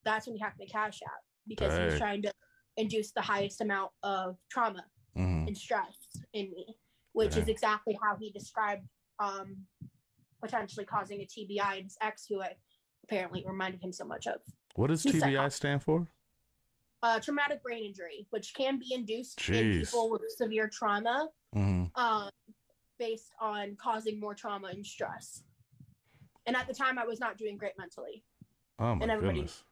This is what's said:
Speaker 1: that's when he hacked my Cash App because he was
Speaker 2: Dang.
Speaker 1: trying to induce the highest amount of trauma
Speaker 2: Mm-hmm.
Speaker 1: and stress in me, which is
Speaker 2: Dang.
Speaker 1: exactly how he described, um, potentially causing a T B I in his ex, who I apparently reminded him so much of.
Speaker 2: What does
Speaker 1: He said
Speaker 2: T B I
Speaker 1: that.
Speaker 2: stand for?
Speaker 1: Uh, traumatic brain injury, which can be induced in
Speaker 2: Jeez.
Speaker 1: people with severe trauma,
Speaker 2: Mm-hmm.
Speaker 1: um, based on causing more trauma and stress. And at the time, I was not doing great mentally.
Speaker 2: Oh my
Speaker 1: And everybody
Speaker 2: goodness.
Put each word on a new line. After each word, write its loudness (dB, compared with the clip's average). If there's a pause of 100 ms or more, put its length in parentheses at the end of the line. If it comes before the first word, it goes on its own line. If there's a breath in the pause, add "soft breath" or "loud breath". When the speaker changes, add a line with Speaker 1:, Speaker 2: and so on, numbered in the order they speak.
Speaker 1:
that's 0
when -6
he -6
hacked -4
my -12
Cash -2
App -10 (240)
because 0
he 4
was 4
Speaker 2:
Dang. 2
Speaker 1:
trying 0
to -2 (440 soft breath)
induce 0
the -2
highest 0
amount 0 (100)
of -2 (100)
trauma 0 (320)
Speaker 2:
Mm-hmm. 2
Speaker 1:
and -4
stress -2 (380)
in -4
me, -14 (380)
which 4
is 4
Speaker 2:
Dang. 0
Speaker 1:
exactly 2
how 4
he -10
described, -2 (320)
um, -4 (760)
potentially -4
causing -2
a -8
T -12
B -2
I 2
in -8
his -16
ex, -2
who -2
I -4 (480)
apparently -2
reminded -4
him -6
so -10
much -8
of. -4 (340)
Speaker 2:
What 4
does 2
Speaker 1:
He 6
said 6
Speaker 2:
T 6
B 6
I 6
Speaker 1:
that. 2
Speaker 2:
stand 2
for? 4 (960)
Speaker 1:
Uh, 6
traumatic 0
brain -6
injury, -10
which -4
can 2
be -6
induced -4
in 4
Speaker 2:
Jeez. 6 (120)
Speaker 1:
people 4
with 0
severe 0
trauma, 2 (260)
Speaker 2:
Mm-hmm. 4 (160)
Speaker 1:
um, 2 (680)
based -6
on -2
causing -2
more -4
trauma -6
and -8
stress. -8 (1000 soft breath)
And 2
at 0
the -4
time, 0
I 0
was -4
not -2
doing -4
great -4
mentally. -12 (560)
Speaker 2:
Oh 4
my 2
Speaker 1:
And 4
everybody 4
Speaker 2:
goodness. -8